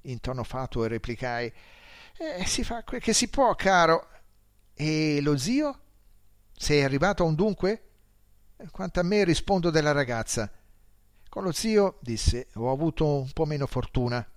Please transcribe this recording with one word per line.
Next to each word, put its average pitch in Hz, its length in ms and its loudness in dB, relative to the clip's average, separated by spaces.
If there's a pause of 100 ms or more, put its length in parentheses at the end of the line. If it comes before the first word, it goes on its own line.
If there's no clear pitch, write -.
In 127 180 -10
tono 127 240 -6
fatuo 127 420 -4
replicai, 117 640 -6 (640)
"Eh, 185 280 -6
si - 180 -2
fa 233 180 -8
quel 247 180 -8
che 226 120 -2
si - 160 0
può, 240 260 2
caro." 170 540 4 (680)
"E 156 460 0
lo 147 160 2
zio?" 262 440 -2 (760)
"Sei 147 260 2
arrivato 139 400 0
a 170 40 4
un 160 80 2
dunque?" 190 560 0 (800)
"Quanto 185 300 -4
a - 20 2
me, 202 220 4
rispondo 175 460 2
della 151 220 2
ragazza." 120 580 -2 (760)
"Con - 140 -10
lo 180 100 -2
zio", 208 480 2
disse, 117 540 0
"ho 117 160 -2
avuto 156 360 0
un 139 260 0
po' 160 140 -2
meno 143 200 -2
fortuna." 123 600 -2 (100)